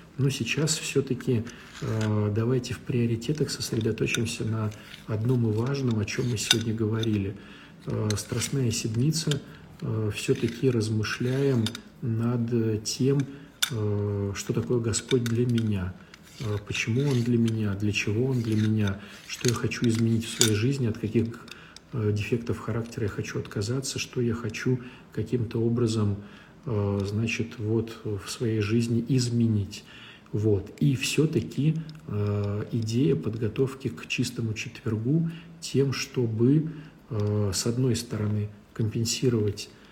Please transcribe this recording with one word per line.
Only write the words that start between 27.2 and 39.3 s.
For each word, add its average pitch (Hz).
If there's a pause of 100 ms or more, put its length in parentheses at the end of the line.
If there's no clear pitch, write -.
вот 110
в 101
своей 110
жизни 117
изменить. 117 (480)
Вот. 104 (100)
И 139
все-таки, 147 (320)
э, 104
идея 117
подготовки 113
к -
чистому 113
четвергу 123 (300)
тем, 135
чтобы, 120 (400)
э, 104
с -
одной 120
стороны, 104 (240)
компенсировать, 113 (240)